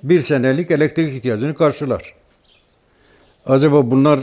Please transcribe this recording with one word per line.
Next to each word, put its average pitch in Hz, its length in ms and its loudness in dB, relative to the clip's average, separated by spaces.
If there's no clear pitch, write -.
bir 156 200 2
senelik 135 480 -2
elektrik 151 440 -2
ihtiyacını 123 400 -4
karşılar. 139 600 -4
Acaba 135 440 2
bunlar 135 320 2